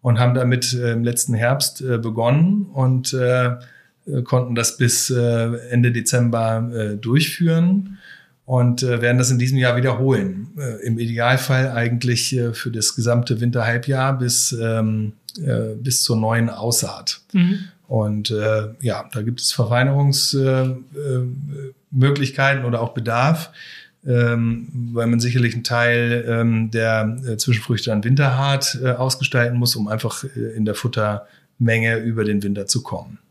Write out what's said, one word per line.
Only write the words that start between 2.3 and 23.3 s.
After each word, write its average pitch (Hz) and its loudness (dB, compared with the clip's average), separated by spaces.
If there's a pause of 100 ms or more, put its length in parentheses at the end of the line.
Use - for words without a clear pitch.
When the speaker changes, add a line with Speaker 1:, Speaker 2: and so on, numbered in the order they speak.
Speaker 1:
und, 131 0
äh, 127 2
äh, - -8
konnten 123 0
das 117 -2
bis, - 0
äh, 117 0 (140)
Ende 120 4
Dezember, 117 0
äh, 107 -4
durchführen 165 0 (480)
und, 123 2
äh, 120 0
werden 120 4
das 123 4
in 123 4
diesem 127 2
Jahr 123 2
wiederholen. 117 0 (100)
Äh, 117 -8
im 113 0
Idealfall 127 0
eigentlich, 120 0
äh, 120 -2
für 120 -6
das 113 -2
gesamte 120 0
Winterhalbjahr 123 0
bis, 123 0
ähm, 110 0 (300)
äh, 110 -2
bis 120 -2
zur 117 2
neuen 113 2
Aussaat. - -4 (120)
Speaker 2:
Mhm. 185 2 (220)
Speaker 1:
Und, 107 -2
äh, 107 0 (120)
ja, 117 -4
da 110 -6
gibt 117 -4
es - -2
Verfeinerungs-, 139 2
äh, 131 2
äh, 131 -4 (680)
Möglichkeiten 135 2
oder 117 -2
auch 117 -4
Bedarf, 123 0 (540)